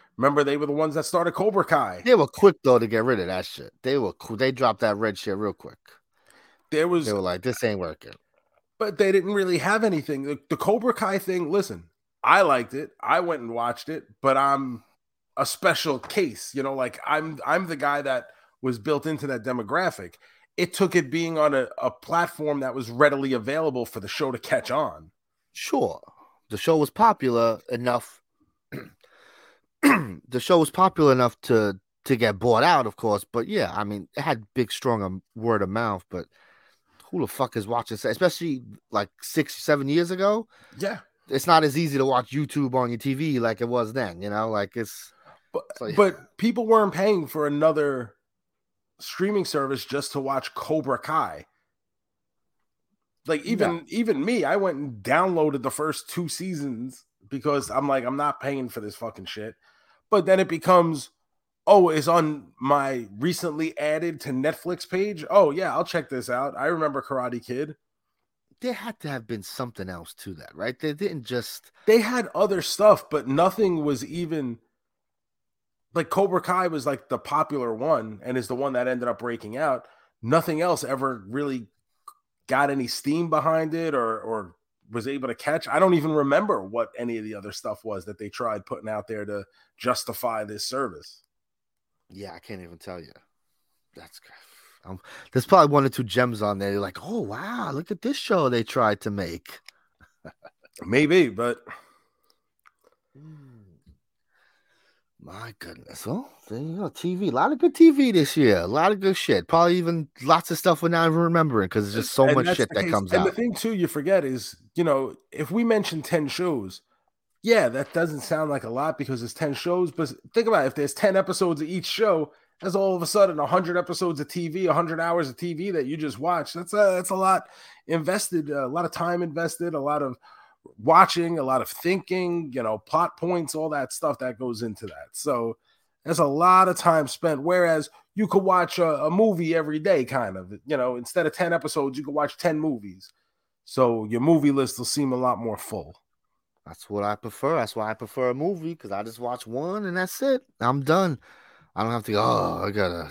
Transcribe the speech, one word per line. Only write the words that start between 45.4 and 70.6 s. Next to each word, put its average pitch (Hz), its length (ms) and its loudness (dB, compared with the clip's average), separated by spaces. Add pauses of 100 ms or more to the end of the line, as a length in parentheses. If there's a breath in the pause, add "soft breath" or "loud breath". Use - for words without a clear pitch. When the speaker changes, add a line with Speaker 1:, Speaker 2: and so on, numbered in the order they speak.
Speaker 1:
But, - 180 -6
Speaker 2:
it's - 100 -20
like 147 160 -6
Speaker 1:
but 190 420 2
people 233 300 0
weren't 214 260 6
paying 185 320 2
for 147 220 -2
another 147 640 0 (880)
streaming 196 420 -2
service 135 400 -4
just - 280 -6
to 143 80 -4
watch 135 340 -4
Cobra 135 440 -2
Kai. 110 480 -4 (1800)
Like, 151 180 -4
even, 185 420 -2
Speaker 2:
Yeah. 208 120 -6
Speaker 1:
even 214 260 0
me, 214 200 0
I 151 120 0
went 185 220 -2
and 123 240 -10
downloaded 151 600 2
the 131 80 -4
first - 380 -6
two 175 200 -6
seasons 139 760 -8 (240)
because 139 420 -2
I'm 139 160 0
like, 135 180 0
"I'm 131 120 -4
not 147 240 -2
paying 139 280 -4
for 117 120 -10
this 104 160 -12
fucking 104 300 -12
shit." 107 280 -12 (560 soft breath)
But 196 160 2
then 190 140 6
it 190 80 0
becomes, 165 640 2 (560)
"Oh, 180 240 8
it's 156 180 0
on 156 520 2
my 135 480 0 (100)
recently 160 600 -4
added 156 440 -4
to 151 80 -8
Netflix 151 580 -4
page. 185 420 -4
Oh, 180 200 6
yeah, 165 240 -2
I'll 165 100 0
check 160 240 -4
this 127 220 -6
out. 131 260 -4
I 139 100 -4
remember 156 360 -2
Karate 123 420 -6
Kid." 147 320 -8 (840)
Speaker 2:
There 247 120 -4
had 220 280 -12
to 156 80 -10
have 123 180 -8
been 110 160 -8
something 113 460 -10
else 87 260 -14
to 95 200 -14
that, - 200 -18
right? 113 240 -6